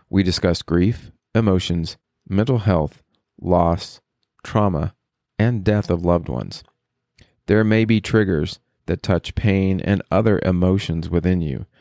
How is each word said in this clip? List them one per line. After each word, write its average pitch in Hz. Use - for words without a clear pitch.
we 95
discuss 87
grief, 90
emotions, 92
mental 117
health, 90
loss, 85
trauma, 92
and 110
death 104
of 87
loved 87
ones. 57
There 107
may 110
be 110
triggers 92
that -
touch -
pain 95
and 98
other 104
emotions 90
within 87
you. 73